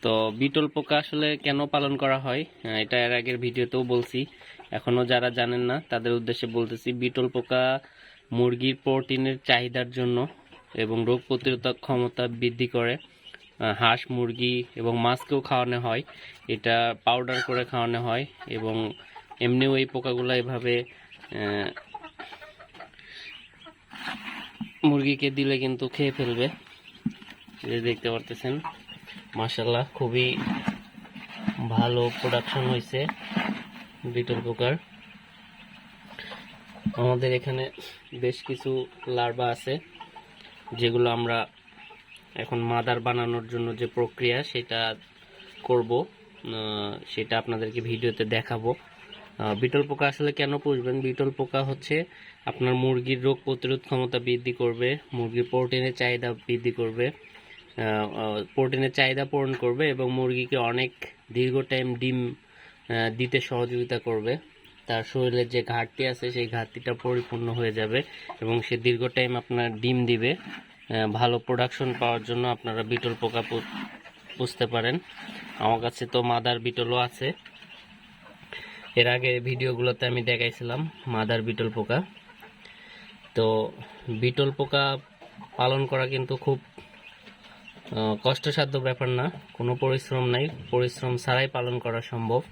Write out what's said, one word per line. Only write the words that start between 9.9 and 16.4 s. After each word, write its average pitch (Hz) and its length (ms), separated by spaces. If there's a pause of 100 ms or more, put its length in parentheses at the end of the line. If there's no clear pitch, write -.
জন্য 123 360 (460)
এবং 113 320
রোগ 120 220
প্রতিরোধক 127 540
ক্ষমতা 123 460
বৃদ্ধি 120 400
করে। 120 300
আহ, - 760
হাঁস, 117 380
মুরগি 123 520 (120)
এবং 117 220
মাছকেও 127 440
খাওয়ানো 123 380
হয়, 120 220 (460)